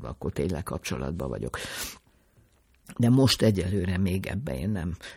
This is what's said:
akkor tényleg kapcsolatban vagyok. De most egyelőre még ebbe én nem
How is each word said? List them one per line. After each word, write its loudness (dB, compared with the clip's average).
akkor -6
tényleg -2
kapcsolatban -4
vagyok. -6
De 4
most 6
egyelőre 2
még 0
ebbe -4
én -2
nem -4